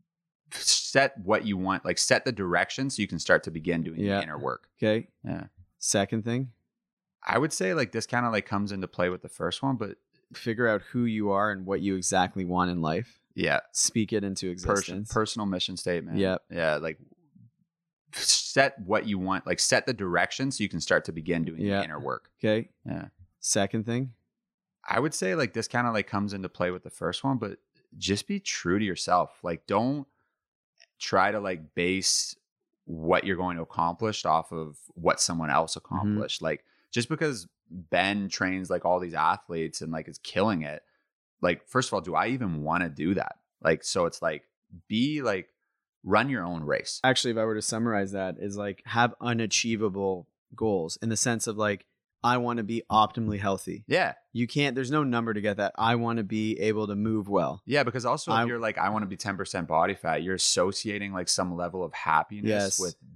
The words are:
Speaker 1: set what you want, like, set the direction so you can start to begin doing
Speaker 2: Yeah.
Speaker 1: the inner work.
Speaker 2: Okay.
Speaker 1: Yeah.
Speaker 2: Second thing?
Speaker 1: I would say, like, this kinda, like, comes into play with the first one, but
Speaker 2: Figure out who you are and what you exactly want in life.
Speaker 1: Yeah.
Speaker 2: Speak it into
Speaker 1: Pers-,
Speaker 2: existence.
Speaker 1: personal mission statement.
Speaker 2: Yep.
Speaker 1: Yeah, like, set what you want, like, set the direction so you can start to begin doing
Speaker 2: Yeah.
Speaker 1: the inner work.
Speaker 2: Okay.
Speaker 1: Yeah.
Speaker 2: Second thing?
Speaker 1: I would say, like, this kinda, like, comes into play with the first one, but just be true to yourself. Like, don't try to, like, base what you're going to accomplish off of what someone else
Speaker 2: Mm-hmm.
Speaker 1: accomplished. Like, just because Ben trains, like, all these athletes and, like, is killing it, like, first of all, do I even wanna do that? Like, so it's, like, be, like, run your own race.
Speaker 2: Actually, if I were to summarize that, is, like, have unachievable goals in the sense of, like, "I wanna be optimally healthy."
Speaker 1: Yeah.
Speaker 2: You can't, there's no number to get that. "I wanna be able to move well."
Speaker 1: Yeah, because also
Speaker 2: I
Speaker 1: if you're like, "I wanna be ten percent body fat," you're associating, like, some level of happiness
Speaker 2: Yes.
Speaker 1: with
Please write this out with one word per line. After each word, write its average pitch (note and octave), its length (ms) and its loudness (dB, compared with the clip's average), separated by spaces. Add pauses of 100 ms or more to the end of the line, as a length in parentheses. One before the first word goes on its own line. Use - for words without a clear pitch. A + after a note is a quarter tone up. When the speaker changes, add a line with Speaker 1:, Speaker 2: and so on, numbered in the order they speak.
(520)
Speaker 1:
set - 680 2
what G2+ 280 0
you G2 120 0
want, F#2 260 0
like, F2 140 -2
set - 260 2
the B2+ 80 0
direction G2 580 0
so A2 120 -4
you G2 60 0
can E2 120 -4
start E2 240 4
to E2 60 -8
begin E2 320 -2
doing D#2+ 180 -6
Speaker 2:
Yeah. G2+ 180 0
Speaker 1:
the F2+ 60 -2
inner D2+ 140 -8
work. C2+ 400 -6
Speaker 2:
Okay. A2 320 0 (140)
Speaker 1:
Yeah. F#2 240 -8 (300)
Speaker 2:
Second G#2 460 0
thing? B2 280 -2 (720)
Speaker 1:
I - 160 0
would D#3 140 2
say, F#3 220 0
like, C#3 180 0
this A2+ 140 -4
kinda, B2 240 0
like, G#2 160 0
comes G2+ 260 0
into F#2+ 160 -4
play F2+ 220 2
with F2+ 120 -4
the - 60 -14
first - 340 -4
one, C3+ 140 0
but G#2 220 -6 (360)
Speaker 2:
Figure A#2 340 0
out G#2 140 2
who B2 220 -2
you G#2+ 260 2
are G2+ 200 4
and F#2+ 140 -6
what G2 160 0
you G2 140 2
exactly F#2 500 2
want F2+ 260 2
in F2 120 0
life. E2 400 -2 (100)
Speaker 1:
Yeah. D#2 280 2 (120)
Speaker 2:
Speak - 400 0
it G#2 100 2
into F#2+ 260 -4
Speaker 1:
Pers-, - 20 -2 (380)
Speaker 2:
existence. G2 220 -8
Speaker 1:
personal A2 360 0
mission F#2+ 280 -2
statement. F2+ 440 -2
Speaker 2:
Yep. F#2 320 2
Speaker 1:
Yeah, E2 260 2
like, D#2 220 -6 (1120)
set - 680 2
what G2+ 260 0
you G2+ 120 0
want, F#2 280 -2
like, F2+ 120 0
set - 280 2
the C3 60 0
direction G2 580 0
so A#2+ 120 -4
you G2 60 2
can E2+ 120 -6
start E2 240 2
to - 80 -8
begin E2 320 -2
doing D#2+ 160 -6
Speaker 2:
Yeah. G2+ 180 0
Speaker 1:
the F#2+ 60 -2
inner D#2 140 -8
work. C2+ 400 -8
Speaker 2:
Okay. A2 320 0 (140)
Speaker 1:
Yeah. F2 240 -8 (300)
Speaker 2:
Second G2+ 480 0
thing? A#2+ 260 -4 (720)
Speaker 1:
I G2+ 140 0
would D3+ 160 0
say, F#3 200 -2
like, C#3 180 0
this A2+ 160 -4
kinda, B2 220 0
like, G#2+ 160 0
comes G2+ 260 -2
into F#2+ 160 -6
play F2+ 220 -2
with F#2 120 -6
the F#2 80 -18
first - 340 -4
one, C3+ 140 0
but G#2 200 -8 (380)
just G2 300 0
be - 140 -4
true - 380 0
to G#2+ 60 2
yourself. F2+ 580 0
Like, E2+ 240 -6
don't B2+ 400 0 (920)
try G2 320 4
to, G#2 100 -2
like, F2+ 340 -6
base F#2 640 0 (480)
what E2 400 2
you're F#2+ 120 0
going F2+ 200 -2
to E2 60 -6
accomplish E2+ 640 0
off E2 280 2
of D#2+ 260 -8 (160)
what E2 260 2
someone E2 300 0
else D#2+ 260 2
Speaker 2:
Mm-hmm. - 180 -8
Speaker 1:
accomplished. - 480 -2
Like, D#2 220 -2 (260)
just A#2+ 200 -2
because D3 360 -4 (240)
Ben F#2 600 0
trains, F#2 400 -2
like, F2+ 160 -2
all F2+ 120 4
these F2 160 -6
athletes D#2+ 680 -2
and, D#2+ 100 -6
like, D#2+ 160 -8
is D#2+ 100 -16
killing F#2+ 440 0
it, D2 200 -10 (600)
like, F2 260 0
first B2+ 220 0
of - 20 -4
all, G2+ 80 0
do E2+ 140 -4
I F#2 140 2
even G2+ 340 -2
wanna E2+ 260 0
do D2+ 260 0
that? - 260 -4 (200)
Like, D#2+ 240 2
so F2 220 0
it's, - 160 -6
like, D#2 260 -4 (400)
be, C#3 320 0
like, G2+ 300 -2 (520)
run G#2+ 280 2
your A2 140 -2
own E2+ 200 -4
race. - 400 -2
Speaker 2:
Actually, B2+ 280 4
if A2 40 -6
I A2 80 2
were A2+ 100 0
to G#2+ 80 -4
summarize A2 500 0
that, F#2+ 260 -4
is, G2+ 180 -6
like, G2+ 300 -6
have A#2 340 2
unachievable G#2 1080 0 (260)
goals G2+ 480 0
in A2+ 80 -2
the G#2+ 60 0
sense A#2 300 0
of, G#2+ 120 -4
like, G#2 260 0 (380)
"I A#2+ 160 4
wanna A#2+ 260 0
be A2+ 260 -2
optimally G#2+ 480 4
healthy." G2 480 -2
Speaker 1:
Yeah. C#3+ 280 2 (180)
Speaker 2:
You A#2 140 0
can't, C#3+ 300 0
there's C3 140 -2
no D3+ 120 4
number A#2 320 0
to G#2 60 -2
get G2+ 160 0
that. G2+ 200 0
"I A#2 200 4
wanna A#2 260 0
be G#2+ 380 -2
able G#2+ 260 2
to G2+ 80 -4
move G#2+ 340 0
well." F2 380 0
Speaker 1:
Yeah, C#3+ 160 2
because A#2+ 220 -2
also C#3+ 260 0
Speaker 2:
I A2+ 120 4
Speaker 1:
if A#2+ 60 0
you're A#2+ 120 -4
like, A2 180 -2
"I G2 120 2
wanna G#2+ 160 0
be F#2+ 100 -8
ten G2+ 200 -4
percent F2+ 300 -4
body E2 280 4
fat," D#2+ 280 0
you're F#2 140 -2
associating, G2 760 0
like, F#2 160 -4
some F2+ 280 0
level F2 260 -4
of E2 100 -6
happiness F#2+ 560 2
Speaker 2:
Yes. G2+ 320 2
Speaker 1:
with F2 160 -4 (200)